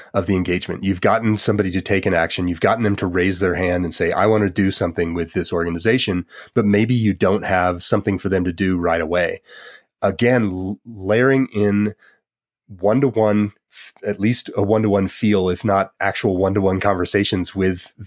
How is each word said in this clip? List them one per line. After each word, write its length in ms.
of 100
the 100
engagement. 480
You've 160
gotten 380
somebody 340
to 100
take 260
an 80
action. 320
You've 120
gotten 240
them 140
to 80
raise 340
their 140
hand 320
and 80
say, 180
"I 140
want 180
to 60
do 220
something 420
with 200
this 200
organization," 720
but 100
maybe 300
you 180
don't 300
have 400
something 340
for 120
them 160
to 60
do 260
right 220
away. 420
Again, 480
l-, 360
layering 680
in 400
one-to-one, 880
f-, 220
at 140
least 360
a 80
one-to-one 460
feel, 400
if 140
not 360
actual 360
one-to-one 440
conversations 760
with 380